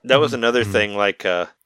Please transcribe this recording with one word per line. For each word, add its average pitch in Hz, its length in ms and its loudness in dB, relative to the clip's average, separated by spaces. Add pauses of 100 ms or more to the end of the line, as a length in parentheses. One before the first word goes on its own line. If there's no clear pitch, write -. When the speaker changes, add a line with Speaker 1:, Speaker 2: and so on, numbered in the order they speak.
Speaker 1:
that 131 160 2
was 147 120 0
Speaker 2:
Mm-hmm. 135 40 -4
Speaker 1:
another 117 280 2
Speaker 3:
Mm-hmm. 104 80 -4
Speaker 1:
thing, 104 240 -2
like, 101 300 -2
uh, 87 220 -2 (180)